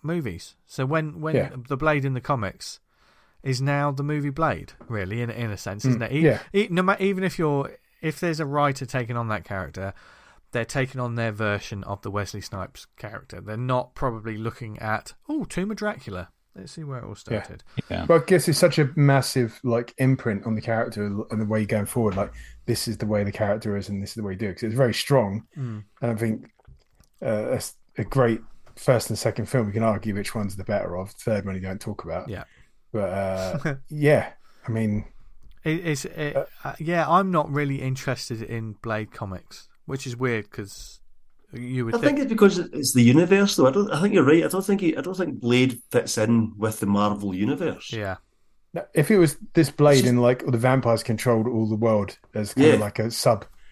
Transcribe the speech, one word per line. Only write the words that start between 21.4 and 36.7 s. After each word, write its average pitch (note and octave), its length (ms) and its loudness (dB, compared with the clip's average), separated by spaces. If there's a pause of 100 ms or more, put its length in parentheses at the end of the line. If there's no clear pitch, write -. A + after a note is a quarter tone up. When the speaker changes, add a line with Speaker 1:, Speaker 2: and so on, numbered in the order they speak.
Speaker 2:
the A2 40 -2
way G#2+ 160 0
you're G#2+ 60 0
going G#2 200 0
forward. A2 300 0
Like, G2+ 160 -2 (320)
this A#2+ 240 -2
is G#2+ 100 -4
the A2 80 -4
way G#2 160 0
the G2+ 100 -2
character G#2 440 -2
is, G2 120 -6
and G2+ 140 -6
this G2+ 80 -10
is - 60 -16
the A2+ 60 -8
way G2+ 100 -6
you F#2 60 -8
do G#2+ 100 -4
it. F#2 60 -6
'Cause - 80 -8
it's A2+ 120 -4
very B2 200 4
strong. A2+ 520 0 (120)
Speaker 1:
Mm. A2+ 260 -8 (160)
Speaker 2:
And A#2+ 100 -2
I A2+ 40 -2
think, A2 360 -4 (720)
uh, A2 280 -2
that's - 240 -4 (240)
a A2 60 -4
great A#2 360 2 (360)
first - 340 2
and G#2+ 80 -2
second A2 280 -2
film. A#2+ 200 0
You G2+ 60 -4
can A2 100 0
argue G#2 320 0
which G2+ 200 -4
one's G2 220 -4
the G2 80 -10
better G2 320 -4
of. F#2+ 140 -8
Third G#2 340 -2
one G2 100 -4
you F#2 60 -6
don't F#2+ 200 -8
talk - 240 -10
about. E2 240 -8
Speaker 1:
Yeah. F2 160 -10 (480)
Speaker 2:
But, G2 180 -2
uh, F#2+ 720 -4
Speaker 1:
<laughs> - 80 -18
Speaker 2:
yeah, D3 400 4 (360)
I - 40 -4
mean, A2 340 0 (600)
Speaker 1:
It, E3 220 -2
it's, D3+ 180 -2
it, D3 320 -6
Speaker 2:
uh, C#3+ 80 0 (200)
Speaker 1:
uh, C#3 140 -8